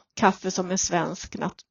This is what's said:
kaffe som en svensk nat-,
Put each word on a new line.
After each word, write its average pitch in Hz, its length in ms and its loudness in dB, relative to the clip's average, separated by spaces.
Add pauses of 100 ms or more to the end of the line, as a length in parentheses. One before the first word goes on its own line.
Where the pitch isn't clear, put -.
(160)
kaffe 190 340 2
som 185 200 -2
en 185 80 0
svensk 165 600 -2
nat-, - 320 -6